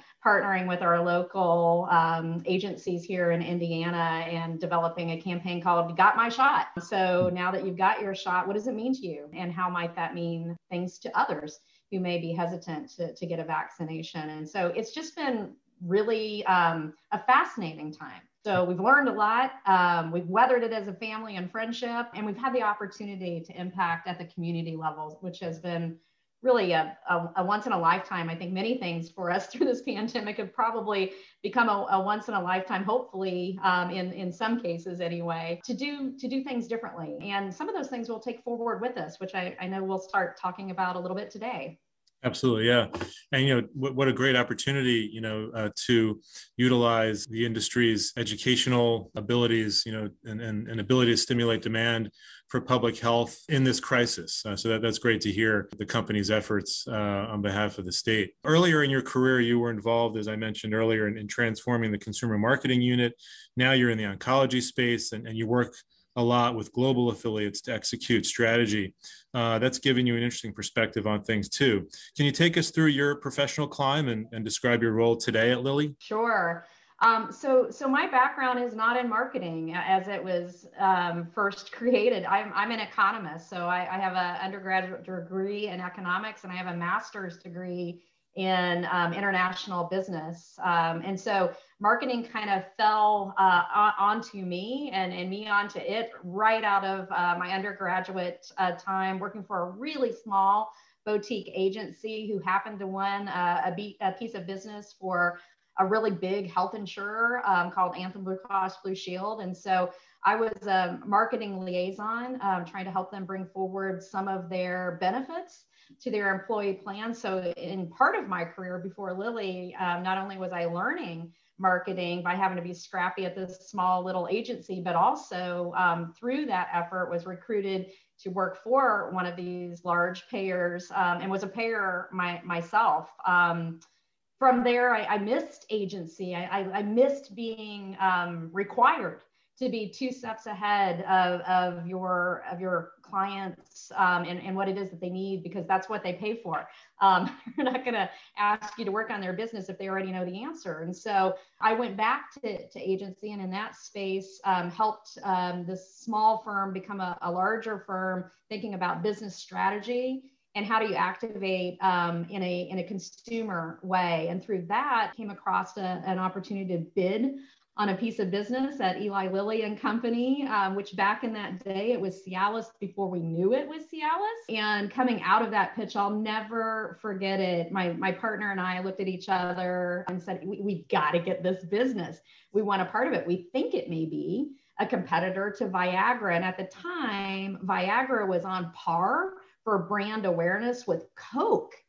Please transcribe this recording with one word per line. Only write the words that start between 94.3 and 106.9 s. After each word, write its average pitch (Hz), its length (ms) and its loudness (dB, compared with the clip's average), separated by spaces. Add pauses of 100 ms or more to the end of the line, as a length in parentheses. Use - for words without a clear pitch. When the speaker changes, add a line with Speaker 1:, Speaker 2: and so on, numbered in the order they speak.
Speaker 1:
me 208 560 -4
and, 185 180 0
and 180 160 -4
me 208 200 -6
onto 202 320 2
it 220 320 -2 (120)
right 214 400 2
out 196 220 4
of, 190 260 -4
uh, 175 260 2
my 180 140 -4
undergraduate, 185 960 -4 (140)
uh, 180 140 2
time 190 440 -2
working 196 260 -8
for 180 200 -4
a 180 80 -6
really 262 420 -2
small 202 580 2 (320)
boutique 208 520 -2
agency 208 760 -4
who 202 60 -2
happened 196 400 -2
to 196 80 -8
win, 196 420 -4
uh, 175 380 0
a 180 60 0
be-, 196 300 -8
a 190 100 0
piece 220 240 -8
of 175 100 -8
business 202 540 -12
for 175 400 2 (400)
a 190 60 6
really 214 260 2
big 185 400 -2
health 185 240 0
insurer, 214 720 -2